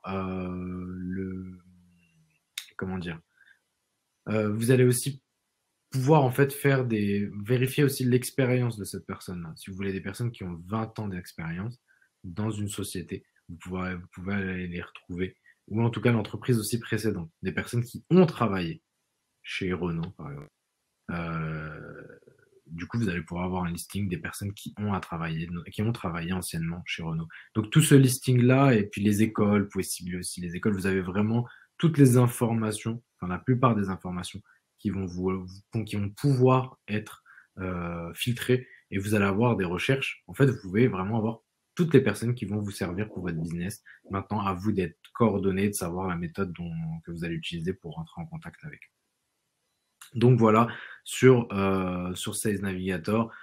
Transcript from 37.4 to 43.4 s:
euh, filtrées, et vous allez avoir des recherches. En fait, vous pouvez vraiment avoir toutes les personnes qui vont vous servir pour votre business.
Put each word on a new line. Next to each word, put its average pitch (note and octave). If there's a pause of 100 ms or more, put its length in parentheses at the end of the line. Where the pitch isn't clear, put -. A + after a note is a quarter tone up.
euh, E2+
filtrées, B2 (240)
et G2
vous G#2
allez G2+
avoir G#2+
des F#2+
recherches. F2+
En F2+
fait, C#3
vous A#2
pouvez G2
vraiment G2
avoir A2 (360)
toutes E3
les C3+
personnes A2+
qui A2+
vont G2+
vous G#2
servir F#2+
pour F2+
votre E2+
business. E2 (280)